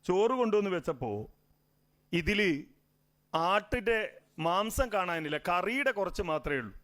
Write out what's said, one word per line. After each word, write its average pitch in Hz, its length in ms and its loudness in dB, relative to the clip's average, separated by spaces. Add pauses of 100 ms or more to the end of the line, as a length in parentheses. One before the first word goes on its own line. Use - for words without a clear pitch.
ചോറ് 214 340 4
കൊണ്ടുവന്ന് 208 340 2
വെച്ചപ്പോ 135 360 -4 (1080)
ഇതില് 202 320 2 (1000)
ആട്ടിൻ്റെ 214 460 2 (480)
മാംസം 208 480 2
കാണാനില്ല, 165 440 -2 (120)
കറിയുടെ 226 480 0
കുറച്ച് 196 320 -4
മാത്രമേ 147 320 -2
ഉള്ളൂ. 104 120 -12 (100)